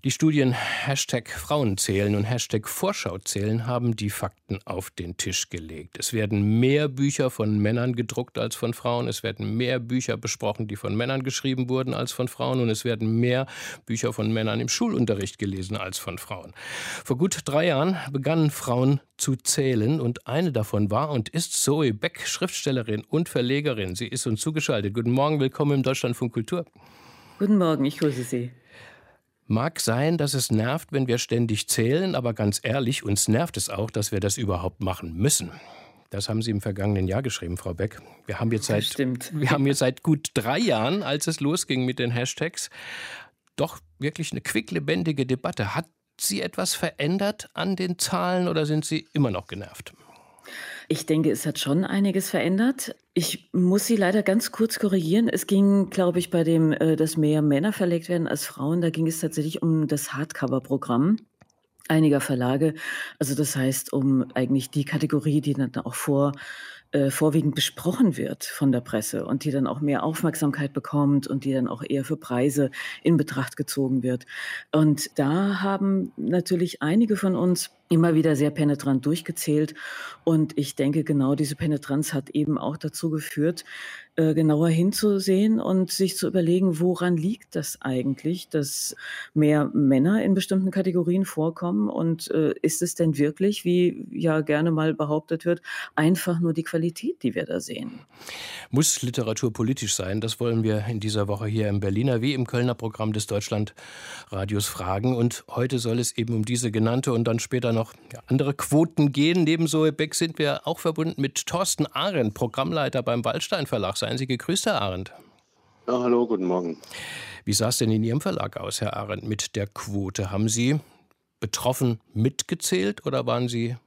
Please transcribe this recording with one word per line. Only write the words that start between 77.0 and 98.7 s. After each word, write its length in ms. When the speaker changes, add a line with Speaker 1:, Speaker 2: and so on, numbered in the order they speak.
Speaker 2:
von 180
uns 360
immer 260
wieder 200
sehr 160
penetrant 540
durchgezählt. 680
Und 320
ich 180
denke, 300
genau 300
diese 200
Penetranz 560
hat 200
eben 260
auch 180
dazu 340
geführt, 540
äh, 160
genauer 340
hinzusehen 920
und 280
sich 280
zu 100
überlegen, 540
woran 340
liegt 400
das 240
eigentlich, 680
dass 480
mehr 400
Männer 480
in 120
bestimmten 360
Kategorien 540
vorkommen? 640
Und, 420
äh, 300
ist 200
es 140
denn 220
wirklich, 460
wie 480
ja 300
gerne 300
mal 220
behauptet 520
wird, 160
einfach 460
nur 100
die 120
Qualität, 600
die 120
wir 100
da 160
sehen? 400
Speaker 1:
Muss 320